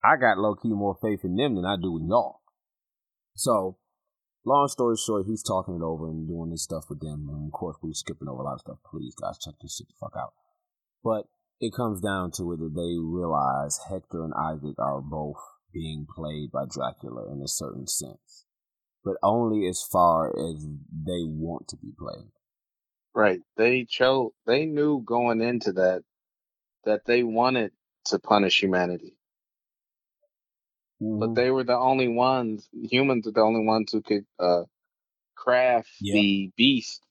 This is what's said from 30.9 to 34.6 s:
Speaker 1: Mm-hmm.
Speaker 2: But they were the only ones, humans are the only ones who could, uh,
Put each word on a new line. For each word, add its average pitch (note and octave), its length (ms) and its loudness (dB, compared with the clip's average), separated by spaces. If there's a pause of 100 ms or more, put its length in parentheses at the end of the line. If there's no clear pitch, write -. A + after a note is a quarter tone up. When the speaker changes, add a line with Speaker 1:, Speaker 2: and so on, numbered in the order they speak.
Speaker 1:
Mm-hmm. G#2+ 180 -2
Speaker 2:
But A2+ 160 0
they B2 160 4
were C3 120 2
the B2 140 2
only C3 320 4
ones, A#2+ 640 0
humans A#2+ 540 2
are G#2+ 40 -4
the A2 100 4
only A2 240 4
ones A2 280 2
who A2 80 0
could, G#2 240 0 (140)
uh, F2 240 4 (760)